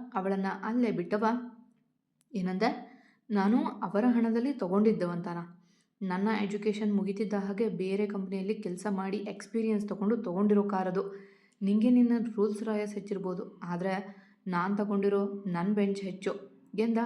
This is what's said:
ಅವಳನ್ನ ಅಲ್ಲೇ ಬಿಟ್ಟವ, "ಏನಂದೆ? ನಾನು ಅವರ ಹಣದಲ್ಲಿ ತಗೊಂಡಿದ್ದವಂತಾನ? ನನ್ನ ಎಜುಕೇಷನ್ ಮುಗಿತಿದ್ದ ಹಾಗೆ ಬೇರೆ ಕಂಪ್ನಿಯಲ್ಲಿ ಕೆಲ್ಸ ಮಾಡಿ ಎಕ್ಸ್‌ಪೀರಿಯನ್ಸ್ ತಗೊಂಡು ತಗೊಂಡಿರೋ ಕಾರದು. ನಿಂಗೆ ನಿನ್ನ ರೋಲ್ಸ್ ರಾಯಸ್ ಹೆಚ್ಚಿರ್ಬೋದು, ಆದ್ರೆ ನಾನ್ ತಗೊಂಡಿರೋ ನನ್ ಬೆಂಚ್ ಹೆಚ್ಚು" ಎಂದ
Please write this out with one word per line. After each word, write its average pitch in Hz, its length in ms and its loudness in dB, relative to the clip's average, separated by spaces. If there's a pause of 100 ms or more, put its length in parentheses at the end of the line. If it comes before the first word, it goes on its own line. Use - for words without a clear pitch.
(140)
ಅವಳನ್ನ 196 320 0 (160)
ಅಲ್ಲೇ 226 280 0
ಬಿಟ್ಟವ, 180 340 0 (1080)
"ಏನಂದೆ? 185 380 0 (600)
ನಾನು 208 280 4 (220)
ಅವರ 202 280 0
ಹಣದಲ್ಲಿ 233 440 2
ತಗೊಂಡಿದ್ದವಂತಾನ? 175 840 2 (640)
ನನ್ನ 190 280 0 (140)
ಎಜುಕೇಷನ್ 208 520 0
ಮುಗಿತಿದ್ದ 202 380 0
ಹಾಗೆ 196 360 0
ಬೇರೆ 190 380 0
ಕಂಪ್ನಿಯಲ್ಲಿ 196 480 -4
ಕೆಲ್ಸ 180 360 -6
ಮಾಡಿ 190 260 -2
ಎಕ್ಸ್‌ಪೀರಿಯನ್ಸ್ 208 720 -2
ತಗೊಂಡು 208 280 0
ತಗೊಂಡಿರೋ 202 460 4
ಕಾರದು. 190 400 0 (580)
ನಿಂಗೆ 214 300 4
ನಿನ್ನ 240 220 6 (240)
ರೋಲ್ಸ್ 208 260 0
ರಾಯಸ್ 208 320 -2
ಹೆಚ್ಚಿರ್ಬೋದು, 185 680 -6
ಆದ್ರೆ 175 320 -4 (520)
ನಾನ್ 185 320 0
ತಗೊಂಡಿರೋ 202 680 0
ನನ್ 180 280 0
ಬೆಂಚ್ 196 260 2
ಹೆಚ್ಚು" 190 320 -6 (420)
ಎಂದ 220 320 2